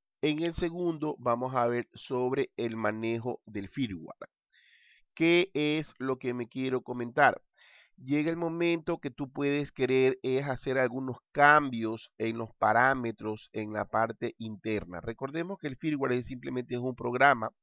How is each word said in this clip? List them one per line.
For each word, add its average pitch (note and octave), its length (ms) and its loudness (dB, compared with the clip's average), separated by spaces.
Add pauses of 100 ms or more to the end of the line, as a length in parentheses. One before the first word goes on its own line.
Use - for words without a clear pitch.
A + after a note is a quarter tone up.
(240)
En D3+ 180 2
el E3+ 140 -2
segundo E3 640 -2
vamos B2 340 0
a B2 140 2
ver A#2+ 260 0
sobre B2+ 640 -2
el A2+ 180 -2
manejo A2+ 720 -2
del G2+ 240 -8
firmware. G2 480 -6 (960)
¿Qué E3+ 400 4
es D3+ 460 0
lo C3 180 -2
que C3 160 -4
me B2 140 -4
quiero C3 340 -2
comentar? B2 600 2 (600)
Llega D3 280 0
el E3 60 -4
momento E3+ 600 0
que C#3 140 -8
tú C3 200 -8
puedes C#3+ 400 0
querer C3 520 4
es C3 240 0
hacer C3 320 -2
algunos B2+ 380 -2 (140)
cambios C3+ 840 4
en A2+ 220 -2
los A2+ 160 -6
parámetros A2 1000 2
en G#2+ 200 -6
la G#2 120 -2
parte A2+ 540 -2
interna. G#2 640 -6
Recordemos D3 580 -8
que D#3 80 -8
el C3 100 -8
firmware C#3 360 -2
es B2 120 -2
simplemente B2+ 480 -8
es B2 80 -4
un B2+ 140 -4
programa B2 560 2 (120)